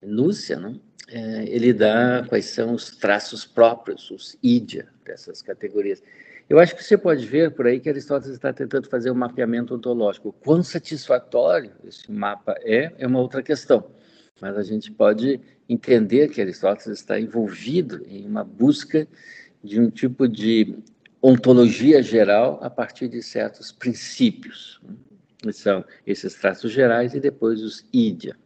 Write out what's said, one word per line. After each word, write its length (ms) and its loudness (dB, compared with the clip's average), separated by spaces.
minúcia, 560 -4
né, 200 -14
é, 400 -10
ele 260 2
dá 560 2
quais 160 0
são 300 -4
os 200 -10
traços 480 -4
próprios, 680 0
os 320 -20
idia 440 0
dessas 380 -18
categorias. 640 -6
Eu 120 8
acho 160 4
que 80 -18
você 120 4
pode 300 2
ver 260 0
por 140 -2
aí 140 2
que 100 -6
Aristóteles 460 -6
está 180 -6
tentando 340 -6
fazer 220 -4
um 60 -2
mapeamento 580 -4
ontológico. 560 -4
O 40 -16
quão 280 2
satisfatório 1080 -2
esse 280 -20
mapa 500 -6
é, 380 0
é 80 -6
uma 120 0
outra 220 -2
questão. 480 0
Mas 180 -8
a 60 -4
gente 280 -8
pode 480 2
entender 600 2
que 140 -6
Aristóteles 580 -4
está 200 -6
envolvido 880 -6
em 200 -16
uma 160 -6
busca 640 0
de 160 -4
um 100 4
tipo 380 -2
de 500 0
ontologia 840 6
geral 580 2
a 80 -8
partir 380 -8
de 160 -10
certos 480 -8
princípios, 1120 -4
né, 100 -20
que 140 -8
são 300 -2
esses 300 -6
traços 360 -4
gerais 440 2
e 40 -4
depois 440 -2
os 280 -14
idia. 440 -2